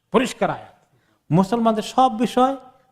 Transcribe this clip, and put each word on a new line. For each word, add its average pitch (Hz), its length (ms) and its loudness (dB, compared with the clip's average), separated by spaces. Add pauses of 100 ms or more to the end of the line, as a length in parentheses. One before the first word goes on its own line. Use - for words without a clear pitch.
(120)
পরিষ্কার 208 380 -2
আয়াত, - 360 -14 (440)
মুসলমানদের 214 520 2
সব 254 360 0
বিষয় 254 380 0 (360)